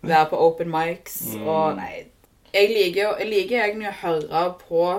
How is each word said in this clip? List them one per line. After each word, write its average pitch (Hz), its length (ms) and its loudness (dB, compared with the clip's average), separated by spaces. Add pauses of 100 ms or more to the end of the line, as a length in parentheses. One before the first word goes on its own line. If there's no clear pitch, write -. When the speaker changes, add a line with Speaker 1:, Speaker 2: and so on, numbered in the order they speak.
Speaker 1:
være 156 280 4
på 180 80 -2
open 165 320 2
mics, 165 480 -4 (160)
Speaker 2:
Mm. 156 140 -8
Speaker 1:
og 160 300 0
nei. - 260 -12 (500)
Jeg 202 160 4
liker, 196 480 0
jeg 202 100 -4
liker 220 360 0
egentlig 208 260 -4
å 196 140 -12
høre 160 400 -2 (160)
på 170 240 0 (160)